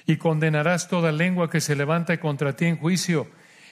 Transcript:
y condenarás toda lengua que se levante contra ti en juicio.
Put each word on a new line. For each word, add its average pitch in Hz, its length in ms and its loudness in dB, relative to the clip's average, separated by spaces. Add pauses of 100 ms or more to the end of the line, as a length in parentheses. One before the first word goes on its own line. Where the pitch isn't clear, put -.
y 156 120 2
condenarás 160 680 0
toda 165 240 0
lengua 170 380 0
que 160 100 -2
se 151 160 -2
levante 160 440 0
contra 143 360 -2
ti 170 100 -2
en 170 120 0
juicio. 165 520 -2 (420)